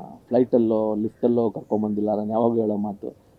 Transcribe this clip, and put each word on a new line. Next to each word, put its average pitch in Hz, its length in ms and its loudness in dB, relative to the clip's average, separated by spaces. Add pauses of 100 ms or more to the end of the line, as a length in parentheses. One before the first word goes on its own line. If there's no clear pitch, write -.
(280)
ಫ್ಲೈಟಲ್ಲೋ 113 680 2
ಲಿಫ್ಟಲ್ಲೋ 117 560 0
ಕರ್ಕೊಂಬಂದಿಲ್ಲ. 107 640 -2
ನಾನು 104 140 -4
ಯಾವಾಗಲೂ 113 320 2
ಹೇಳೋ 107 140 0
ಮಾತು, 104 300 -6 (320)